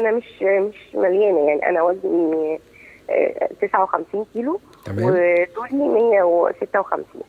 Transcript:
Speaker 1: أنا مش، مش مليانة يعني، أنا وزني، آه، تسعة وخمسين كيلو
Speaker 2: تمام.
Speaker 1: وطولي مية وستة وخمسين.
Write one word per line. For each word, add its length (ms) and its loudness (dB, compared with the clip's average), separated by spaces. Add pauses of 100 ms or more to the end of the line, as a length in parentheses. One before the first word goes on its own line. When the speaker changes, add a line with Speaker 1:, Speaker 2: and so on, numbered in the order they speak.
Speaker 1:
أنا 100 0
مش، 320 -4
مش 520 -2
مليانة 440 2 (100)
يعني، 200 0
أنا 140 0
وزني، 800 -2 (500)
آه، 380 0 (120)
تسعة 220 0
وخمسين 500 -4
كيلو 280 -4 (240)
Speaker 2:
تمام. 200 -4
Speaker 1:
وطولي 840 0
مية 340 2
وستة 580 0
وخمسين. 480 -8